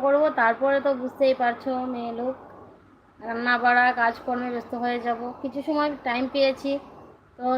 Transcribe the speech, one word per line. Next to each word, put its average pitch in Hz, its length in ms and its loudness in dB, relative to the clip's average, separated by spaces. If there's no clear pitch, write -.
করবো, 285 260 6
তারপরে 254 500 2
তো 277 140 0
বুঝতেই 254 400 0
পারছো 240 360 -2
মেয়ে 240 260 -6
লোক 247 220 -4
রান্না 233 380 -2
বাড়া 247 340 4
কাজকর্মে 240 580 -2
ব্যস্ত 240 240 -8
হয়ে 240 260 -2
যাব। 233 200 -4
কিছু 277 200 -6
সময় 294 280 0
টাইম 247 240 0
পেয়েছি, 269 440 0
তো 247 80 -10